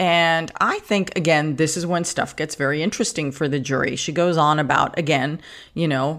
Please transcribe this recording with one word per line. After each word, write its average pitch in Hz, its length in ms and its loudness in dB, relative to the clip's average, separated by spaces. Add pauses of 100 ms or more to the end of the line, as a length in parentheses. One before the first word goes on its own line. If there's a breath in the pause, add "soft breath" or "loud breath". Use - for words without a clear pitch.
And 165 500 2 (100)
I 381 200 0
think, 196 360 -2
again, 151 400 2
this 156 200 0
is 170 100 -4
when 175 180 0
stuff - 300 -4
gets - 220 -6
very 143 260 0
interesting 165 480 -2
for 147 180 -2
the 139 120 -2
jury. 139 340 -2
She - 180 -4
goes 170 240 2
on 151 220 4
about, 143 400 2
again, 147 420 0 (340 loud breath)
you 165 120 0
know, 139 320 0